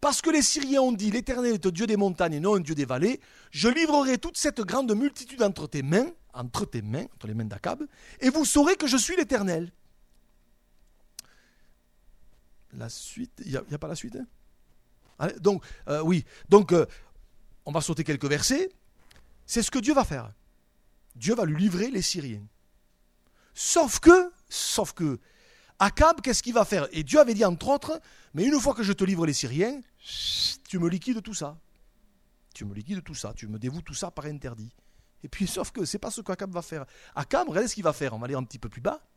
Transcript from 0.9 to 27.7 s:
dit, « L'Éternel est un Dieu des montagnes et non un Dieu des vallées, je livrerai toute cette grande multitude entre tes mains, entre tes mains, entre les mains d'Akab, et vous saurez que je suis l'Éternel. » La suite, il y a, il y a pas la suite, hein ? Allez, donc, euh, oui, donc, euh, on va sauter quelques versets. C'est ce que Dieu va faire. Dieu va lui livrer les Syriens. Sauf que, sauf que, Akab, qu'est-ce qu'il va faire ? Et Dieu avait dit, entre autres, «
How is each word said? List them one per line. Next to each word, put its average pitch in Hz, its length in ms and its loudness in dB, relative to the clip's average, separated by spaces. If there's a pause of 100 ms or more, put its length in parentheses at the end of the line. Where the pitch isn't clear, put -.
dit, « 208 200 0
L'Éternel 240 420 0
est 190 120 -2
un 190 40 4
Dieu 180 160 -2
des 214 100 2
montagnes 185 380 2
et 147 60 -4
non 202 160 4
un 190 40 2
Dieu 156 140 -4
des 147 100 0
vallées, 139 360 0 (300)
je 151 180 2
livrerai 285 500 4
toute - 180 -8
cette - 240 -2
grande 220 340 0
multitude 262 480 -2
entre 175 240 0
tes 143 160 -6
mains, 175 280 2 (240)
entre 123 300 -6
tes - 180 -8
mains, 110 320 -6
entre - 120 -16
les 107 80 -6
mains 113 100 -4
d'Akab, 104 400 -6 (360)
et 254 80 4
vous 285 160 2
saurez 294 320 4
que 311 100 -4
je 254 100 2
suis 285 200 0
l'Éternel. » 190 560 -2 (3000)
La 117 160 -14
suite, - 560 -14
il 160 80 -10
y 131 40 -4
a, - 100 -4
il 131 60 -10
y - 20 -6
a 147 40 -8
pas 151 100 -10
la 160 80 -8
suite, - 200 -12
hein ? 254 100 -10 (920)
Allez, 170 200 -4
donc, 190 260 2 (240)
euh, 147 140 -2
oui, 160 220 2 (240)
donc, 196 240 8
euh, 165 140 6 (800)
on 147 60 -10
va 160 80 0
sauter 156 240 -4
quelques 143 220 -2
versets. 262 440 0 (720)
C'est - 180 -2
ce - 80 -2
que - 80 -2
Dieu 247 140 0
va 269 120 6
faire. 113 280 -8 (840)
Dieu 131 180 0
va 226 100 0
lui 151 120 0
livrer 196 340 0
les 208 120 -2
Syriens. 123 420 -6 (1080)
Sauf - 460 2
que, 359 340 8 (160)
sauf - 440 -4
que, 147 260 -4 (600)
Akab, 294 400 4
qu'est-ce 226 220 0
qu'il 240 120 -6
va 226 100 6
faire ? 165 280 -2
Et 156 100 -6
Dieu 143 160 4
avait 240 160 8
dit, 208 100 4
entre 175 240 0
autres, « 285 320 -2 (340)